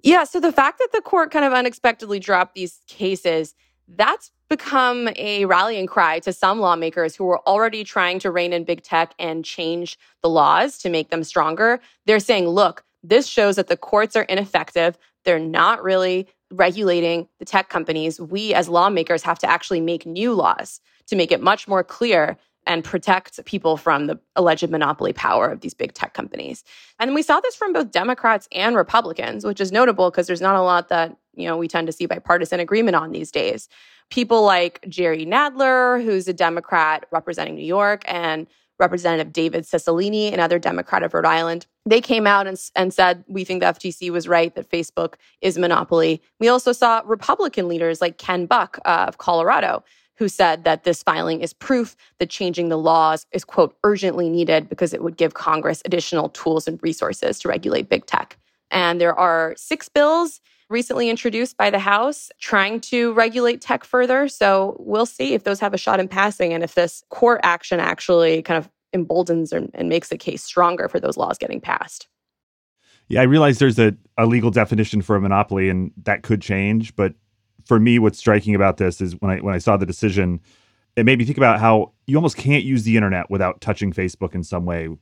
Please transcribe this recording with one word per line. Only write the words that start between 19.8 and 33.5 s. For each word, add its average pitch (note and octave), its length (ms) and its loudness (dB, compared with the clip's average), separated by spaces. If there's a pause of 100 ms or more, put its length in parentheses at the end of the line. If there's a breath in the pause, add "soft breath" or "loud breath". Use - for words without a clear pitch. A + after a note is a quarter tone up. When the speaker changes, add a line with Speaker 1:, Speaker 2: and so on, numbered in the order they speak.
Speaker 1:
make E3 260 -4
new G3+ 280 -4
laws - 460 -2 (260)
to G#3 100 -4
make F3 160 2
it - 100 0
much F#3+ 240 0
more F#3+ 160 0
clear F3+ 540 0 (300)
and E3 180 -2
protect - 600 -4
people E3 320 -2
from D3 300 0
the - 140 -6 (160)
alleged E3+ 340 2
monopoly D3+ 420 -2
power - 360 0
of - 140 -8
these - 120 -12
big - 200 -10
tech - 200 -10
companies." - 480 -12 (380 soft breath)
And C4 140 -2
we D#4 80 0
saw D4+ 180 2
this B4 160 -4
from G4+ 160 -4
both D4+ 180 -2
Democrats A3+ 640 0
and A3 240 0
Republicans, F3+ 680 -2
which G3+ 160 -4
is F#3+ 120 -2
notable G#3 380 4
'cause F3 160 -2
there's F3 160 -4
not G3 140 2
a F#3 60 2
lot F3 280 2
that, E3+ 260 -2 (180)
you F3 140 -8
know, E3 80 -2
we E3+ 100 -4
tend E3+ 220 -4
to D#3+ 40 -8
see E3+ 140 -6
bipartisan F3 540 -2
agreement G3+ 340 0
on D#3+ 160 0
these D#3 220 -10
days. - 360 -4 (420 soft breath)